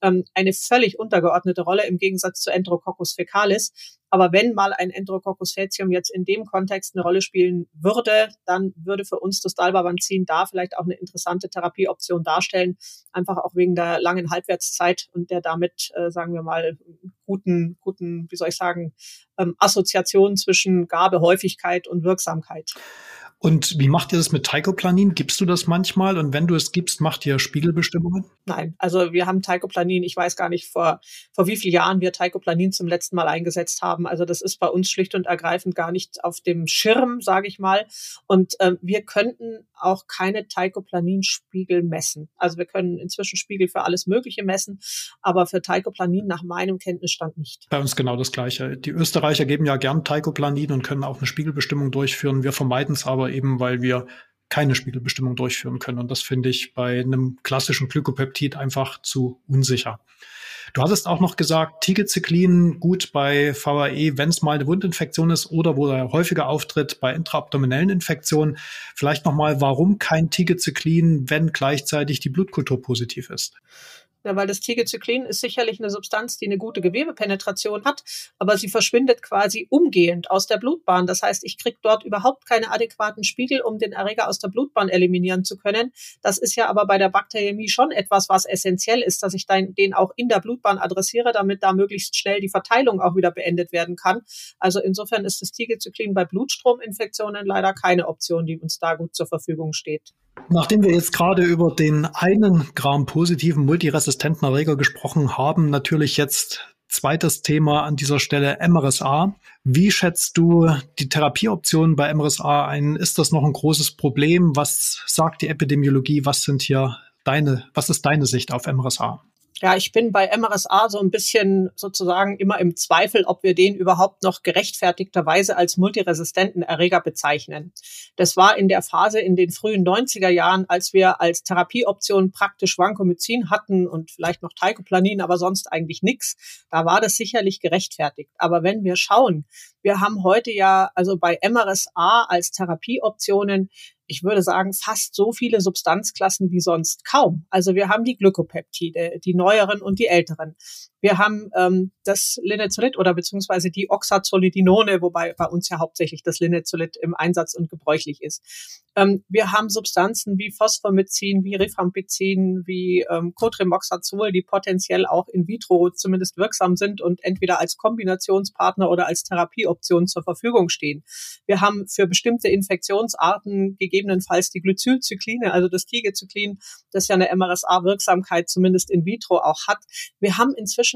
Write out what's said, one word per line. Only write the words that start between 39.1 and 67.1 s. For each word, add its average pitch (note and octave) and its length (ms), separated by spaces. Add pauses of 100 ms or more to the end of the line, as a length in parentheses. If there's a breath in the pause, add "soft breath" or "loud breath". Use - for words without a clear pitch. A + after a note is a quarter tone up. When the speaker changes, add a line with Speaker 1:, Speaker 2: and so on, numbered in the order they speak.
Speaker 1:
auch F#3+ 340
keine G#3 420
Teicoplanin-Spiegel F#3 1300
messen. D#3+ 520
Also E3+ 220
wir F3 80
können F3+ 320
inzwischen F#3 400
Spiegel F#3+ 320
für - 160
alles F3 220
Mögliche A3+ 360
messen, G3 380 (400 loud breath)
aber F3+ 240
für F3+ 160
Teicoplanin F#3+ 640
nach E3+ 160
meinem F#3 340
Kenntnisstand F3 600
nicht. - 320
Speaker 2:
Bei C#3+ 100
uns C#3 160
genau B2+ 220
das B2+ 160
Gleiche. C3 420
Die C3 140
Österreicher D3+ 560
geben D3 200
ja C#3 120
gern C#3 260
Teicoplanin D3 720
und C3 80
können C#3 240
auch C3+ 140
eine C3 80
Spiegelbestimmung C#3+ 640
durchführen. C3+ 520
Wir C3+ 80
vermeiden's C3+ 560
aber C3 220
eben, C3 300
weil B2 220
wir B2+ 260 (420 loud breath)
keine C#3+ 240
Spiegelbestimmung B2+ 600
durchführen B2+ 420
können. B2 220
Und B2 100
das B2 140
finde B2+ 260
ich - 240
bei B2 260
einem C3 440
klassischen C3+ 440
Glykopeptid C#3 720
einfach C3+ 440
zu B2+ 460
unsicher. B2 520 (720 loud breath)
Du B2+ 80
hattest F3 260
auch E3+ 120
noch F3 160
gesagt, D#3+ 480
Tigecyclin F3 960
gut F3 320
bei C#3+ 420
V C#3+ 280
A C#3+ 60
E, C#3+ 300
wenn's D#3 240
mal D3+ 120
eine C#3+ 140
Wundinfektion E3 640
ist E3 220
oder E3 260
wo C#3+ 100
er C3 240
häufiger D#3+ 360
auftritt D3+ 520
bei B2+ 140